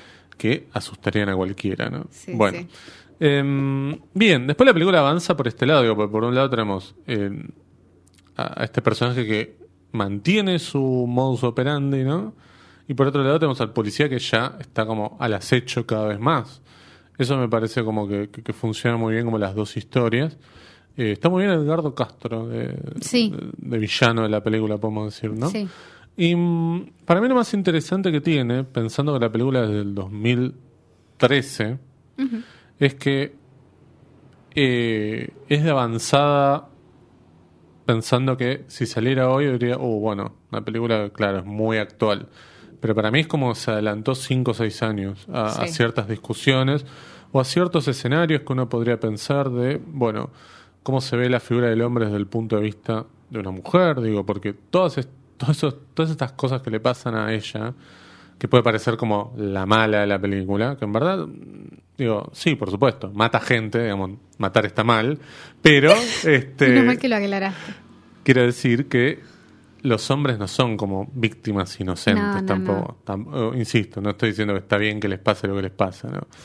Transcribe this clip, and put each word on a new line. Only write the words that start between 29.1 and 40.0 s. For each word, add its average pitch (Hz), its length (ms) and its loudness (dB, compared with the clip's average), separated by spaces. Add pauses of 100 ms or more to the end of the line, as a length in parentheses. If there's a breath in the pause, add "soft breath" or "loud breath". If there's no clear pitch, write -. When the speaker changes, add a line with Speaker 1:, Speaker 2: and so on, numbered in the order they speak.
Speaker 1:
que 127 60 0
la 117 120 2
película 123 320 2
es 107 60 0
del 101 240 -2
dos 95 180 -6
mil 120 420 0 (600)
trece, 131 600 2 (400)
Speaker 2:
Ujú. 233 240 -4 (360 loud breath)
Speaker 1:
es 135 160 4
que, 139 400 -2 (1200)
eh, 120 760 0 (180)
es 147 160 2
de 165 60 2
avanzada, 139 1000 2 (1160)
pensando 127 500 0
que 127 320 -4
si - 180 -6
saliera 127 420 0
hoy 139 220 2
diría, 123 280 0
"Uh, 117 220 -2